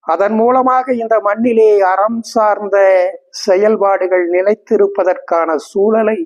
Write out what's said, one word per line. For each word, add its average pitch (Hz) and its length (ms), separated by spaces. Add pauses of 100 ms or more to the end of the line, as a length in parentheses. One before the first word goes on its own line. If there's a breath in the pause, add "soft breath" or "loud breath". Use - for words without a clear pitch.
அதன் 196 280
மூலமாக 254 600
இந்த 226 260
மண்ணிலே 220 500 (120)
அறம் 196 400
சார்ந்த 208 560 (600)
செயல்பாடுகள் 196 920
நிலைத்திருப்பதற்கான 185 1300
சூழலை 214 720